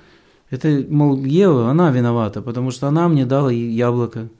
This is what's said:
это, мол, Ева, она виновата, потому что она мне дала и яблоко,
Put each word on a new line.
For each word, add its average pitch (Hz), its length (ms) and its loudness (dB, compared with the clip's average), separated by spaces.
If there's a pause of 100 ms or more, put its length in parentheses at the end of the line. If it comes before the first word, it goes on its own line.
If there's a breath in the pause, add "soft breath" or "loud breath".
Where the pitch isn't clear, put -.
(500 loud breath)
это, 139 400 0
мол, 147 340 2
Ева, 139 460 2
она 160 220 2
виновата, 117 500 -2
потому 123 300 -6
что 139 160 -6
она 160 200 2
мне 143 180 2
дала 135 260 0
и 120 60 -2
яблоко, 117 720 -2 (100)